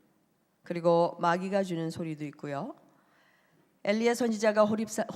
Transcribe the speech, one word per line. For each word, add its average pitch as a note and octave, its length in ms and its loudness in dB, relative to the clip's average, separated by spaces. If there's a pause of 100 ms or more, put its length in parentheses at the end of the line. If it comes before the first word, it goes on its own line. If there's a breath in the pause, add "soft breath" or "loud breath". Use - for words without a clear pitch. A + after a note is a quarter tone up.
(640)
그리고 E3+ 580 2
마귀가 F#3 420 2
주는 E3 280 -4
소리도 D#3+ 360 -8
있고요. D3 480 -10 (1080 soft breath)
엘리야 A3+ 300 2
선지자가 G#3+ 500 2
호립사-, A3 400 -2 (120)